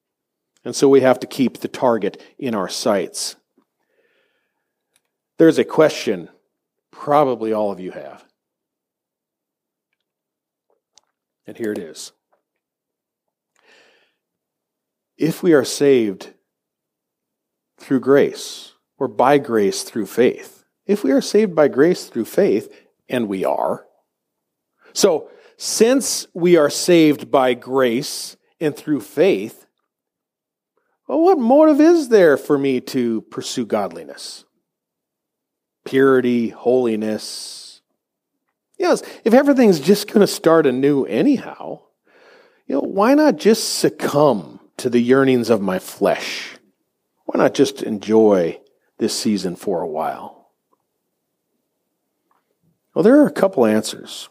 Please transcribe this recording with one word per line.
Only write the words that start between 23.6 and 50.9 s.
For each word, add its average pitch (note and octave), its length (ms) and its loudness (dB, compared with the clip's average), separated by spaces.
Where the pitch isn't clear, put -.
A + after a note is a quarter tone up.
so E3 340 0
since - 720 -2
we F3 240 2
are C#3+ 140 4
saved D3+ 600 2
by B2+ 220 2
grace B2+ 840 -4
and D3 140 -4
through C#3+ 280 -6
faith, A#2+ 580 -2
well, D4 140 -2
what F4 180 4
motive C#4+ 440 4
is D#4+ 260 4
there F3+ 300 6
for D3 180 0
me C3+ 240 0
to A#2 400 -4
pursue - 460 -10
godliness? F2 800 -10
Purity, B2 640 2
holiness. A2 1300 -4
Yes, E4+ 240 0
if A3 120 2
everything's B3+ 460 4
just F3+ 300 0
gonna G3 160 4
start D#3+ 400 2
anew C3+ 380 0
anyhow, D3 760 -4
you - 100 -4
know, C#4 40 -2
why A3+ 320 0
not D4 240 4
just - 380 0
succumb B2+ 840 0
to - 100 -6
the A#2+ 100 2
yearnings B2 520 2
of A2 100 2
my F#2 180 -4
flesh? - 800 -4
Why - 120 -6
not D#3+ 140 2
just - 300 -2
enjoy G#2 760 0
this A2 180 -4
season F#2 420 -4
for F2+ 260 -6
a F2 40 -8
while? D2+ 640 -10